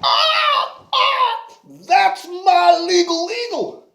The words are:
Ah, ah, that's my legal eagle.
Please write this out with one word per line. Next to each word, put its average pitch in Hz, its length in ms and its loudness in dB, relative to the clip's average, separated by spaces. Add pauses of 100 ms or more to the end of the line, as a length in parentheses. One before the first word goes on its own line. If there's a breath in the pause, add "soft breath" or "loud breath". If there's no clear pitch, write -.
Ah, 622 880 0
ah, 1017 420 0 (520)
that's 381 400 2
my 349 600 2
legal 349 420 0 (180)
eagle. 381 460 -8